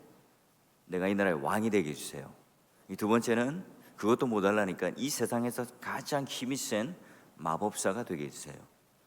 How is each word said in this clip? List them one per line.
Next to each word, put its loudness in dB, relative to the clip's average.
"내가 -2
이 2
나라의 2
왕이 2
되게 4
해주세요." -10
이 -10
두 -2
번째는 2
그것도 4
못 2
달라니까 2
"이 -2
세상에서 -2
가장 -4
힘이 -4
센 -2
마법사가 0
되게 -4
해주세요." -12